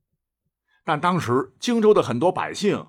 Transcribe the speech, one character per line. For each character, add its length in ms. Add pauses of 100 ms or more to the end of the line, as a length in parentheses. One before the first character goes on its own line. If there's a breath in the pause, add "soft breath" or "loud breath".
(840)
但 160
当 180
时 400
荆 240
州 120
的 100
很 160
多 100
百 240
姓 360